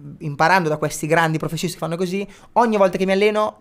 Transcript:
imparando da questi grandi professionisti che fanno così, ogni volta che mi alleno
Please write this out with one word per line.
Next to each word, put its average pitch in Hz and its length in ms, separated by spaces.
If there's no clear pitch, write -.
imparando 160 500
da 151 80
questi 151 280
grandi 160 320
professionisti 156 400
che 165 80
fanno 165 140
così, 190 260
ogni 220 240
volta 196 200
che 185 80
mi 196 60
alleno 214 500